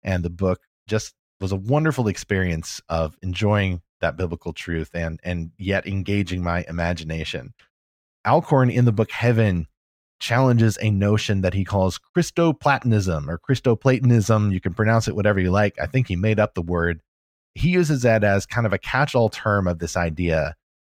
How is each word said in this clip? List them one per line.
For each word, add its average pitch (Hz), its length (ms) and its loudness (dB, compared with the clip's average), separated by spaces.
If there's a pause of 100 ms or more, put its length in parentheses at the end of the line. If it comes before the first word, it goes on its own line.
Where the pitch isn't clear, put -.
And 90 200 -2
the 85 60 -4
book 90 320 -2 (260)
just - 280 -4 (260)
was 95 100 -4
a 98 60 -2
wonderful 127 500 0
experience 92 800 -4
of 82 340 -4
enjoying 95 600 0 (180)
that 80 160 -2
biblical 85 380 -6
truth 82 400 -6
and, 82 300 -6
and 85 340 -6
yet 98 300 -4
engaging 95 560 -2
my 87 240 -2
imagination. 80 840 -6 (720)
Alcorn 131 440 2
in 120 160 4
the 117 60 4
book 107 200 0
Heaven 110 560 0 (520)
challenges 117 600 2
a 110 100 0
notion 101 500 0
that 92 120 0
he 98 120 0
calls 92 340 0 (160)
Christoplatonism 120 1120 0
or 82 120 -6
Christoplatonism. 117 1120 2
You 90 80 -2
can 87 120 -4
pronounce 110 340 2
it 78 80 -4
whatever 101 240 2
you 90 120 2
like. 101 300 0
I 82 60 -4
think 131 200 -2
he 95 80 -4
made 104 240 0
up 90 140 2
the 90 80 -6
word. 85 400 -2 (540)
He 160 140 0
uses 156 340 2
that 113 200 4
as 98 220 2
kind 117 220 -2
of 95 60 -2
a 95 40 -2
catch-all 127 520 0
term 101 380 -2
of 85 120 -2
this 85 180 -6
idea 80 580 -2 (280)